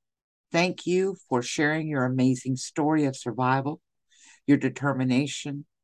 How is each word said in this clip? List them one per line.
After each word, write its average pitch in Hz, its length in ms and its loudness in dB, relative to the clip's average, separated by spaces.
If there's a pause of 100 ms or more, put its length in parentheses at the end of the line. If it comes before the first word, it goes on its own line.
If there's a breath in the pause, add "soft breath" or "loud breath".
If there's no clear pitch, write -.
(520)
Thank 175 340 0
you 190 300 2 (140)
for 123 120 2
sharing 156 460 0
your 139 180 0
amazing 127 520 0
story 151 480 0
of 135 100 -2
survival, 131 680 -2 (640 soft breath)
your 143 120 6
determination, 135 1080 -2 (180)